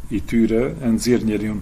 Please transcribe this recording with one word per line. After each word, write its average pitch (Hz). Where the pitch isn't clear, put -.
i 107
tyre 117
e 120
nxjerr 113
njeriu 107